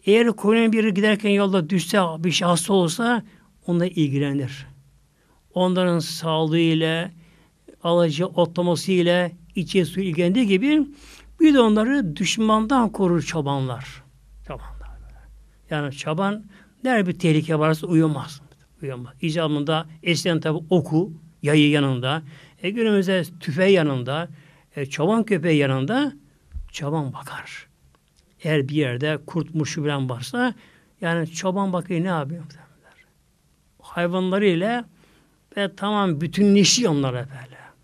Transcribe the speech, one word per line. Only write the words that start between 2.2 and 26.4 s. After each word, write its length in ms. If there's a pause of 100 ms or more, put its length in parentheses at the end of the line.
şey 160
hasta 260
olsa 500 (420)
onunla 200
ilgilenir. 800 (880)
Onların 460
sağlığı 600
ile, 520 (720)
alacağı 440
otlaması 640
ile, 440 (200)
içeceği 300
suyu 200
ilgilendiği 420
gibi 400 (520)
bir 140
de 60
onları 560
düşmandan 760
korur 300
çobanlar. 840 (440)
Çobanlar. 420 (800)
Yani 220
çoban 520 (400)
nerede 260
bir 100
tehlike 400
varsa 280
uyumaz. 540 (400)
Uyumaz. 400
İcabında 680 (160)
eskiden 360
tabi 180 (120)
oku, 440 (280)
yayı 280
yanında, 540 (400)
e, 60
günümüzde 540 (160)
tüfeği 340
yanında, 560 (460)
e, 100
çoban 380
köpeği 340
yanında 560 (580)